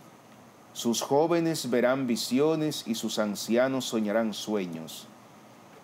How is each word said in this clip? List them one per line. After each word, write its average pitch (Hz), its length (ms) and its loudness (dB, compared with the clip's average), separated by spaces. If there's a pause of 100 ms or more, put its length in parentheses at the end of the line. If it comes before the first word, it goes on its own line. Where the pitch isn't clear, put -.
(720)
Sus 117 280 0
jóvenes 165 680 2
verán 123 380 2
visiones 147 800 0
y 110 80 -2
sus 113 240 -4
ancianos 117 680 0
soñarán 110 480 0
sueños. 90 720 -6 (760)